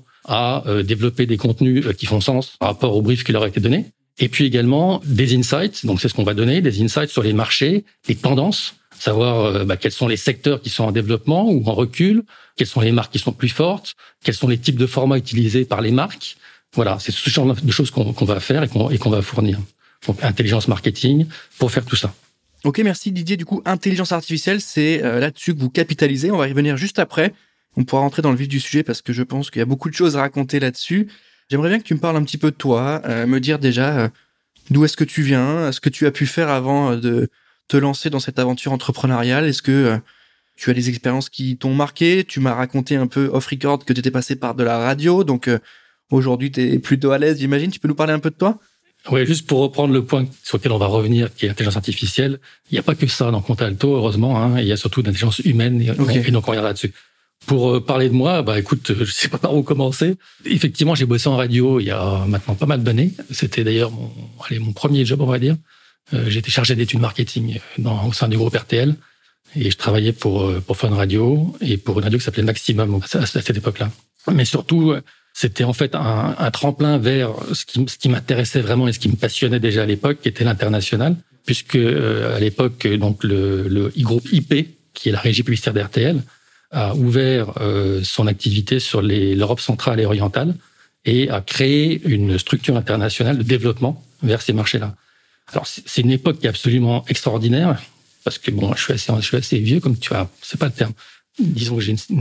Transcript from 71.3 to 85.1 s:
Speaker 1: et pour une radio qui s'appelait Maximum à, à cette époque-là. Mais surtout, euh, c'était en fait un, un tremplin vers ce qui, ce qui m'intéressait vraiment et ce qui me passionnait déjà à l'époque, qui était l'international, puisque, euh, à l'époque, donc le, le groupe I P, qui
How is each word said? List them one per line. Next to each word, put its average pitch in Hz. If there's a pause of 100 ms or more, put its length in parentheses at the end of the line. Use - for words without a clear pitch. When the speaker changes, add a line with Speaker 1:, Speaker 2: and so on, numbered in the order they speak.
Speaker 1:
et 120
pour 98
une 98
radio 110
qui 120
s'appelait 104
Maximum 104 (140)
à, -
à 123
cette -
époque-là. 107 (420)
Mais 135
surtout, 160
euh, 131 (320)
c'était 120
en 123
fait 135
un, 110
un 135
tremplin 143
vers 123 (200)
ce -
qui, 123
ce -
qui -
m'intéressait 123
vraiment 120
et 113
ce -
qui 107
me 101
passionnait 120
déjà 110
à 104
l'époque, 123
qui -
était 113
l'international, 107 (300)
puisque, -
euh, 113
à 107
l'époque, 120
donc 104
le, 98
le 101
groupe 120
I 160
P, 151 (240)
qui -